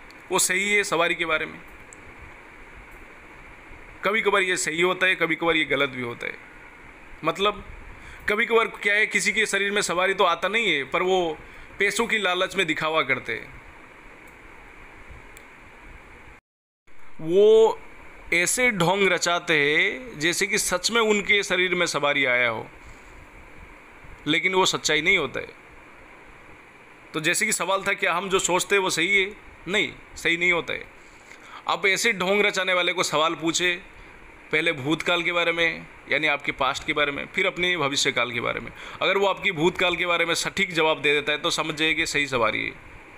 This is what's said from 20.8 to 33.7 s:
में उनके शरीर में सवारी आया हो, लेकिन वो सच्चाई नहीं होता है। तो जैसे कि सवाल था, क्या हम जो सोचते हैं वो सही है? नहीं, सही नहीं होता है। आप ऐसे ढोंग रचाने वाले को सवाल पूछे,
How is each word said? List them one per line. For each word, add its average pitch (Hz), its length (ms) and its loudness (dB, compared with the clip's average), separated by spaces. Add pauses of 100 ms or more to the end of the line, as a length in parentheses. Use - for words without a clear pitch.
में 233 100 2
उनके 208 420 2
शरीर 180 320 0
में 175 120 2
सवारी 143 380 0
आया 123 240 2
हो, 113 220 -6 (1600)
लेकिन 165 280 0
वो 185 120 4
सच्चाई 151 360 0
नहीं 185 160 2
होता 135 220 -4
है। - 220 -14 (1500)
तो 156 60 -4
जैसे 170 260 0
कि 214 60 -2
सवाल 185 360 -2
था, 196 40 2
क्या 185 220 0
हम 185 140 -4
जो 185 100 2
सोचते 175 360 0
हैं 196 80 4
वो 185 80 -2
सही 190 320 2
है? 196 140 -6 (320)
नहीं, 170 240 -2 (240)
सही 170 200 0
नहीं 175 160 2
होता 156 200 -2
है। - 120 -8 (840)
आप 175 180 0
ऐसे 196 260 2
ढोंग 190 280 0
रचाने 185 340 0
वाले 180 180 2
को 165 100 0
सवाल 156 320 2
पूछे, 170 480 0 (720)